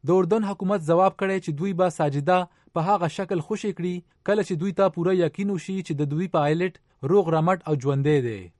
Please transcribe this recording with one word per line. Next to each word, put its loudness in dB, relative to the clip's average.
د 4
اردن 2
حکومت -4
ځواب 4
کړی -2
چې -4
دوی -2
به 2
ساجده 0
په 0
هغه 2
شکل -4
خوشي -4
کړي -4
کله 2
چې -4
دوی -2
ته 4
پوره 2
یقین 0
وشي -6
چې -4
د 0
دوی -2
پایلټ -2
روغ 4
رمټ 2
او 2
ژوندی 2
دی. -6